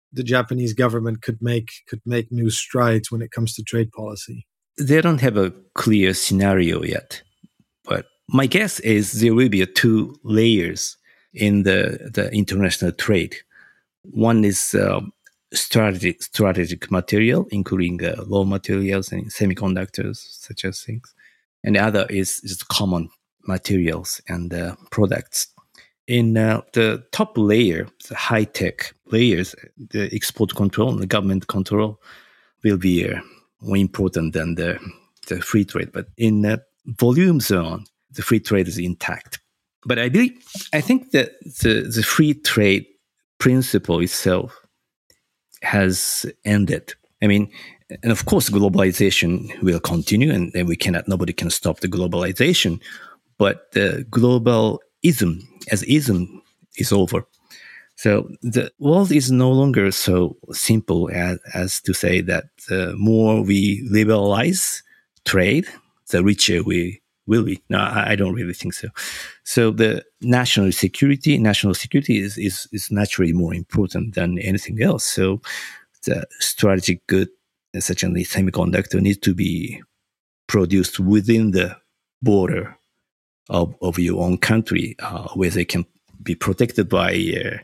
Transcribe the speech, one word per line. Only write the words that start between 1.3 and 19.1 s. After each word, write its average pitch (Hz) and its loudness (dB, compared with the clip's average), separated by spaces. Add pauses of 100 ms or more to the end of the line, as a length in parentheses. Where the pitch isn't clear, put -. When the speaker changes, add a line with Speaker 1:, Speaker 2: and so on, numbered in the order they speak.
Speaker 1:
make, 117 -4 (180)
could 113 -12
make 117 -4
new 117 0
strides 113 0
when 117 -6
it 117 -12
comes 113 -4
to 107 -12
trade 113 -2
policy? 110 -14 (320)
Speaker 2:
They 147 4
don't 165 2
have 120 2
a 95 2 (220)
clear 101 4
scenario 95 2
yet, - -8 (640)
but - -4 (240)
my 131 4
guess 185 0
is 104 2
there 113 4
will 123 4
be 98 2
a - 0
two 110 2
layers 107 0 (380)
in 101 2
the, 98 -2
the 101 -4
international 95 -2
trade. 87 -2 (680)
One 110 2
is, 101 0
uh, 98 0 (520)
strategic, 95 -2
strategic 90 -2
material, 113 0
including, 90 -4
uh, 85 -6
raw 101 0
materials 98 -2